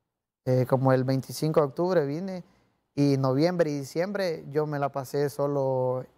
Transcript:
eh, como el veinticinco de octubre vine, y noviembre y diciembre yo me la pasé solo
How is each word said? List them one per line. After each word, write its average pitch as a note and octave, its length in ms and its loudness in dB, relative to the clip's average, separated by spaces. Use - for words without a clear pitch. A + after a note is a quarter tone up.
eh, B2+ 240 2
como C3 240 4
el C3 120 4
veinticinco C3+ 560 0
de D3 60 4
octubre E3+ 380 2
vine, F3 400 -6
y C#3+ 220 4
noviembre D3+ 540 2
y D3 80 -6
diciembre E3 720 -4
yo D3+ 160 0
me D3+ 120 -4
la C#3 120 -2
pasé C#3 400 -2
solo C3 760 -2